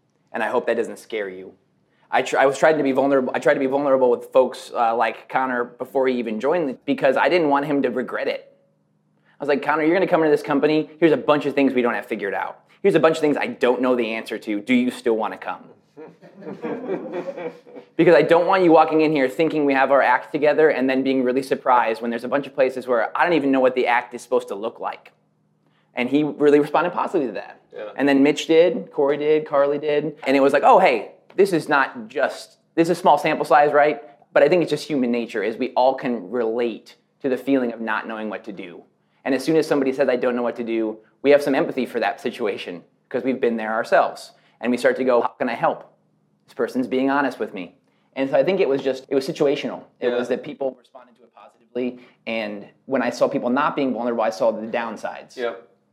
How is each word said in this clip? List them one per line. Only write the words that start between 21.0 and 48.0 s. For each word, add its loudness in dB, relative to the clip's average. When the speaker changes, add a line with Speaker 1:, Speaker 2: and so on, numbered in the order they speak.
Speaker 1:
being 0
really 0
surprised 0
when -6
there's -6
a -8
bunch -2
of -16
places 0
where 0
I 2
don't 2
even 2
know 4
what 4
the 0
act 0
is -12
supposed -2
to -8
look -10
like. -10
And -4
he 2
really 4
responded 0
positively -2
to -8
that. -12
Speaker 2:
Yeah. -12
Speaker 1:
And 0
then 4
Mitch 2
did, 2
Corey 0
did, 0
Carly 2
did. -2
And 2
it 4
was 6
like, 2
"Oh, 8
hey, 2
this 4
is -2
not 0
just, -6
this 2
is -2
a -14
small 6
sample -2
size, 4
right? 2
But 6
I 6
think 4
it's -4
just -4
human -2
nature -4
is -4
we -4
all 2
can -8
relate -4
to -4
the -2
feeling -2
of -14
not -4
knowing -8
what -10
to -12
do." -16
And 0
as -2
soon 0
as 2
somebody 0
says, 2
"I 2
don't -2
know -4
what -4
to -8
do," -4
we 4
have 6
some -2
empathy -2
for -8
that -2
situation -6
'cause -6
we've -2
been 0
there -6
ourselves. 0
And -2
we 0
start 2
to -4
go, 4
"How -2
can -6
I -6
help? -4
This -20
person's -4
being -2
honest -2
with -8
me." -12